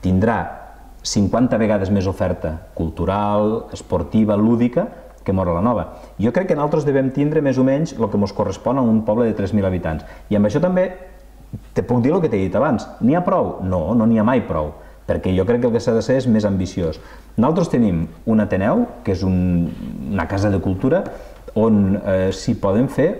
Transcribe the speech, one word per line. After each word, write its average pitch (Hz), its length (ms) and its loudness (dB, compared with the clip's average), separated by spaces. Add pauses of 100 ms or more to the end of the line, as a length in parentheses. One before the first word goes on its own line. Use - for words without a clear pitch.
Tindrà 98 340 2 (640)
cinquanta 113 560 0
vegades 104 320 0
més 98 160 2
oferta 87 680 -4
cultural, 104 960 -2
esportiva, 104 640 0
lúdica, 117 500 2 (380)
que - 80 -2
Móra 92 220 0
la 82 80 0
Nova. 113 260 0 (340)
Jo 113 100 2
crec 185 160 -2
que 175 60 2
nosaltres 147 320 0
devem 135 240 2
tindre 147 320 0
més 131 160 2
o 127 60 4
menys 139 340 0
el 113 120 -2
que 104 80 -2
mos 101 140 0
correspon 110 460 -2
a 135 40 0
un 110 220 2
poble 117 220 2
de 107 80 0
tres 98 180 -4
mil 101 140 2
habitants. 85 380 -2 (260)
I 104 80 0
amb 104 80 4
això 107 160 2
també 180 240 2 (880)
te - 80 -2
puc 120 200 0
dir 135 120 4
el 190 80 2
que 139 80 0
t'he 107 160 0
dit 87 80 -4
abans. 120 320 0 (140)
N'hi 127 160 4
ha 175 80 0
prou? 151 380 0
No, 92 320 -2
no 113 120 4
n'hi 113 120 4
ha 107 60 2
mai 120 220 2
prou, 76 260 -4 (340)
perquè 92 300 -2
jo 95 100 2
crec 120 140 2
que 123 60 0
el 113 80 2
que 113 80 2
s'ha 117 120 0
de 113 80 2
ser 131 180 2
és 120 60 -2
més 110 180 4
ambiciós. 92 560 -2 (360)
Nosaltres 165 340 2
tenim 92 360 2 (180)
un 110 160 2
Ateneu, 104 460 0 (180)
que 104 80 0
és 90 100 -2
un, 90 480 2 (420)
una 80 160 -2
casa 101 220 0
de 95 100 0
cultura, 131 420 0 (520)
on, 104 500 4
eh, 95 280 2
s'hi - 220 -2
poden 104 340 2
fer - 300 2